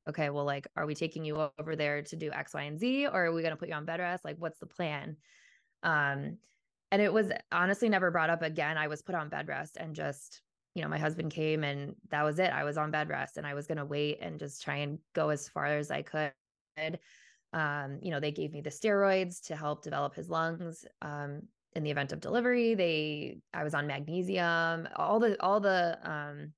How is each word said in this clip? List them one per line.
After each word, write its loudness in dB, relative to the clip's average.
"Okay, 0
well, -2
like, -2
are 0
we -2
taking -4
you -2
over -4
there 0
to -10
do -4
X, -6
Y, -4
and -6
Z, 2
or 4
are 4
we 0
gonna 0
put -8
you -4
on -6
bed -2
rest? -2
Like, -8
what's -6
the -12
plan?" -4
Um, 2
and 6
it 6
was 4
honestly 4
never 6
brought 4
up 2
again. 0
I 0
was -4
put -4
on -2
bed -4
rest -6
and -8
just, -6
you -4
know, -2
my -2
husband -2
came 2
and -4
that 2
was 2
it. 4
I 0
was -2
on 0
bed 0
rest -4
and -6
I -4
was -6
gonna -2
wait 0
and -8
just -10
try -2
and -4
go 4
as 0
far -2
as 0
I -2
could. -2
Um, -2
you -4
know, 0
they 0
gave -4
me -8
the -6
steroids 2
to -6
help -4
develop -2
his -8
lungs, -2
um, -8
in 0
the 2
event 0
of -6
delivery. 4
They, 0
I -2
was -2
on 0
magnesium, 0
all 4
the, 4
all 6
the, 4
um, -6